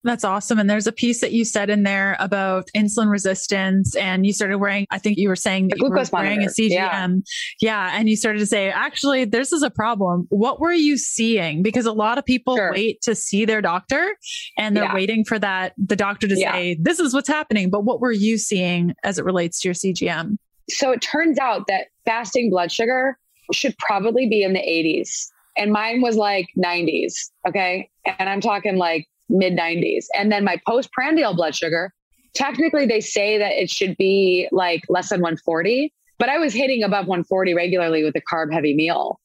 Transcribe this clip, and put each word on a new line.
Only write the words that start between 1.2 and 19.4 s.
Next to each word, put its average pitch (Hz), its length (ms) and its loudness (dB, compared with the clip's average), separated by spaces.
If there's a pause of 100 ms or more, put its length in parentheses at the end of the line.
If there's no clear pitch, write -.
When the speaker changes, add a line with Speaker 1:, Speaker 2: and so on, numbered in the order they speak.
Speaker 1:
you 226 100 2
said 208 260 -2
in 208 140 4
there 196 360 0
about 190 540 -2
insulin 208 360 2
resistance, 190 880 0
and 190 280 0
you 208 60 4
started 202 280 0
wearing, 202 320 0
I 196 60 -4
think 208 200 0
you 202 100 2
were 185 80 2
saying 190 300 0
Speaker 2:
The 190 60 2
Speaker 1:
that 196 80 0
you - 60 2
were 277 40 2
Speaker 2:
glucose 254 220 0
Speaker 1:
wearing 196 260 0
a 202 40 0
Speaker 2:
monitor. 196 120 0
Speaker 1:
C 220 160 2
G 175 80 2
M. 190 460 0 (360)
Speaker 2:
Yeah. 214 300 0
Speaker 1:
Yeah. 190 100 -4
And 220 80 2
you 220 80 4
started 208 240 0
to 208 60 0
say, 202 240 0
"Actually, 262 560 0
this 233 260 0
is 330 100 0
a 277 80 2
problem." 196 600 0
What 220 320 0
were 330 100 2
you 294 260 2
seeing? 185 640 0
Because 220 220 2
a 226 60 2
lot 214 260 0
of 277 60 -4
people 254 320 0
Speaker 2:
Sure. 196 160 0
Speaker 1:
wait 208 300 -2
to 226 120 0
see 208 300 0
their 214 180 2
doctor, 262 540 0 (420)
and 214 180 0
they're 208 100 2
Speaker 2:
Yeah. - 80 -2
Speaker 1:
waiting 208 320 0
for 226 120 -2
that, 190 400 -2
the 202 200 0
doctor 202 320 -2
to 196 100 4
Speaker 2:
Yeah. 190 140 0
Speaker 1:
say, 175 260 -2
"This 330 220 2
is 269 120 0
what's 277 140 0
happening." 220 420 0
But 202 140 0
what 233 160 0
were 240 140 2
you 214 240 2
seeing 180 560 0 (100)
as 185 160 -2
it - 60 -4
relates 175 360 0